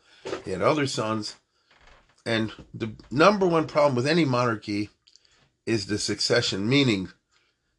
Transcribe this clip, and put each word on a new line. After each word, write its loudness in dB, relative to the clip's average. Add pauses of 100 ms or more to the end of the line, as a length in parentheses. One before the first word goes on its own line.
(460)
He -8
had -4
other 2
sons. -4 (880)
And -2 (200)
the -8 (180)
number 4
one 2
problem 2
with 0
any 2
monarchy -2 (760)
is -2
the -2
succession, 0
meaning 2 (680)